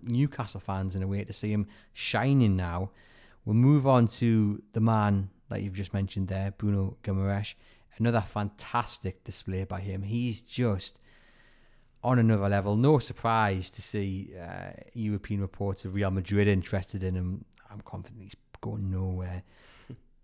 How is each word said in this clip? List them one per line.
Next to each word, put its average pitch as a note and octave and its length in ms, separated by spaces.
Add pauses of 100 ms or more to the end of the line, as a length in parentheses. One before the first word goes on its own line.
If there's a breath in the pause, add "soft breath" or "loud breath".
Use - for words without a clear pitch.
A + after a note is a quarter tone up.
Newcastle A#2+ 580
fans F#2+ 340
in F#2+ 80
a F#2+ 40
way G2 140
to G2+ 120
see G#2+ 180
him G#2 160 (240 loud breath)
shining A#2+ 640
now. F2+ 360 (520 soft breath)
We'll G#2+ 120
move C3 300
on B2 220
to G#2+ 640
the - 80
man G#2 520 (180)
that G#2 140
you've G2 100
just F#2+ 200
mentioned G2 360
there, F#2+ 280
Bruno G2+ 460
Guimaraes. G2 520 (420 soft breath)
Another A#2 240
fantastic - 1040
display F#2+ 400
by F#2 160
him. G2 220
He's A2+ 360
just A2 580 (1080 soft breath)
on B2 140
another A2 280
level. G2+ 300
No C3+ 220
surprise G#2+ 720
to - 100
see, G2 600
uh, F2+ 300 (220)
European G#2 480
reports G2 420
of F#2 100
Real G2 160
Madrid F#2+ 380
interested F#2+ 560
in F#2 120
him. F2+ 280 (260)
I'm G2+ 120
confident G2 420
he's G2 120 (260)
going G#2+ 280
nowhere. F#2 540 (460 loud breath)
<laughs> B2+ 60 (280)